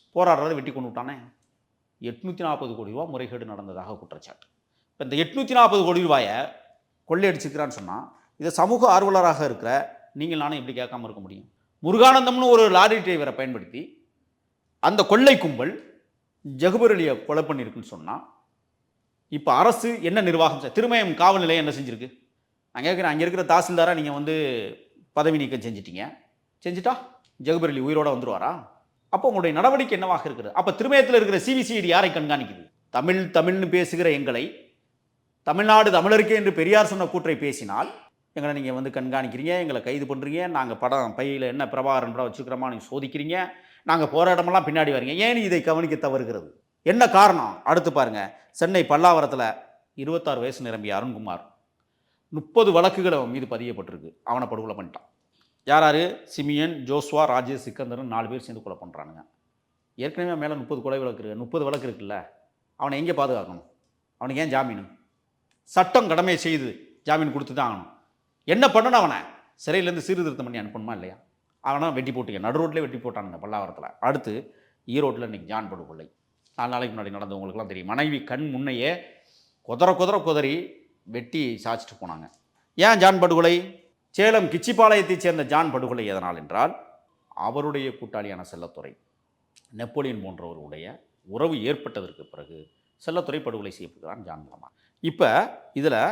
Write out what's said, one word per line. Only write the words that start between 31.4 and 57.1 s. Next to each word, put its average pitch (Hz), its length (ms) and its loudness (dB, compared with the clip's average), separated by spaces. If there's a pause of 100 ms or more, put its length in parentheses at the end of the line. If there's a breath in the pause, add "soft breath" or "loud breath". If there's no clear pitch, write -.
பி 254 100 0
சி 214 120 -6
ஐ 208 80 -2
டி 175 80 0
யாரை 170 200 4
கண்காணிக்குது? 143 520 -4 (300)
தமிழ், 180 280 0 (140)
தமிழ்னு 180 340 2
பேசுகிற 175 420 2
எங்களை, 135 320 -2 (1040)
தமிழ்நாடு 208 440 6
தமிழருக்கே 214 480 4
என்று 196 140 0
பெரியார் 196 380 4
சொன்ன 190 220 -2
கூற்றை 160 220 -2 (100)
பேசினால், 120 440 -6 (460)
எங்களை 147 200 -4
நீங்க 131 180 -6
வந்து 131 220 -6
கண்காணிக்கிறீங்க, 131 580 -4 (100)
எங்களை 135 180 -4
கைது 139 260 -6
பண்றீங்க, 139 400 -6
நாங்க 131 340 -4
படம் 127 360 -2
பையில 135 360 -4
என்ன 139 120 -4
பிரபாகரன் 131 500 -2
படம் 123 140 -4
வச்சுக்கிறோமா 127 420 -8
நீங்க 110 180 -14
சோதிக்கிறீங்க, 143 480 -6 (500 soft breath)
நாங்க 160 260 4
போராட்டமெல்லாம் 175 540 4
பின்னாடி 151 260 2
வரீங்க, 131 200 -4 (120)
ஏன் 233 220 0
இதை 175 140 2
கவனிக்க 160 360 0
தவறுகிறது? 123 520 -4 (360)
என்ன 220 240 6
காரணம்? 180 440 6 (100)
அடுத்து 170 280 2
பாருங்க, 113 300 0 (360 soft breath)
சென்னை 175 280 2
பல்லாவரத்துல 151 580 4 (540)
இருபத்தாறு 147 440 -4
வயசு 127 260 -6
நிரம்பிய 104 300 -6
அருண்குமார், 107 460 -8 (920)
முப்பது 202 380 2
வழக்குகள் 180 460 4
அவன் 120 180 -4
மீது 131 120 -8
பதியப்பட்டிருக்கு. 98 640 -10 (140)
அவனை 127 240 -4
படுகொலை 110 300 -8
பண்ணிட்டான். - 300 -16 (600)
யார் 151 180 6
யாரு? 151 160 4 (300)
சிமியன், 147 420 -2 (140)
ஜோஸ்வா, 143 420 0